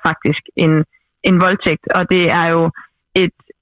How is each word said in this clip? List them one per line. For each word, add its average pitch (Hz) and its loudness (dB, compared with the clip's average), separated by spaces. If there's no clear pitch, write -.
faktisk 156 -4
en, 156 2
en 185 4
voldtægt. 180 -2
Og 180 -2
det 180 2
er 170 0
jo 165 0
et - -4